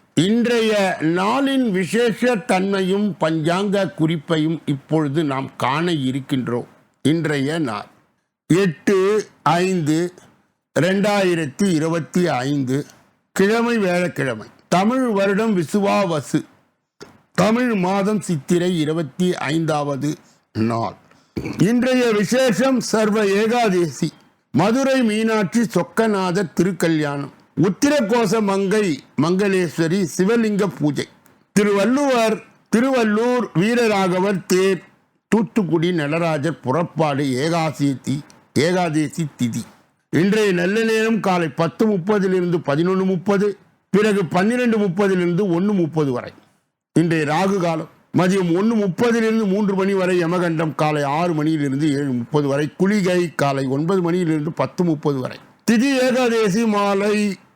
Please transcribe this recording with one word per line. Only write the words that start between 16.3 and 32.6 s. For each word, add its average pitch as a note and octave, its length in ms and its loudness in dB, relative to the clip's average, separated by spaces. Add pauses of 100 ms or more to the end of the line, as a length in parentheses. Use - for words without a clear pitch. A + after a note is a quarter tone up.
தமிழ் A3+ 420 2
மாதம் G3 480 0
சித்திரை F3 580 0
இருபத்தி D#3+ 560 -2
ஐந்தாவது D3 800 -2 (380)
நாள். A2+ 420 -2 (640)
இன்றைய A#3+ 540 2
விசேஷம் A#3+ 680 0
சர்வ G#3+ 460 0
ஏகாதேசி, G3 840 0 (420)
மதுரை C4 520 2
மீனாட்சி A3 580 0
சொக்கநாதர் F#3+ 1000 -2
திருக்கல்யாணம், D#3 720 -2 (280)
உத்திரகோச A3+ 800 2
மங்கை G3 580 0 (220)
மங்களேஸ்வரி F3+ 840 0 (100)
சிவலிங்க G#3 500 0 (120)
பூஜை, C#3+ 280 -2 (440)
திருவள்ளுவர், A3 920 2 (320)